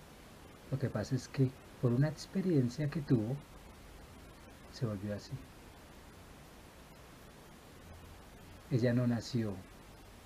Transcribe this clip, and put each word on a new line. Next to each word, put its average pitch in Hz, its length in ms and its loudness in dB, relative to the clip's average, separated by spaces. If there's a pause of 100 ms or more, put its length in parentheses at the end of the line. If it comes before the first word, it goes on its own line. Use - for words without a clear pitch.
(720)
Lo 135 80 0
que 120 120 2
pasa 110 260 0
es - 120 -4
que 131 220 4 (300)
por 120 120 6
una 139 160 8
experiencia 151 840 4
que 165 100 0
tuvo, 123 360 4 (1400)
se - 140 -2
volvió 104 280 -2
así. - 180 -8 (3500)
Ella 120 220 6
no 123 140 6
nació 113 480 2 (720)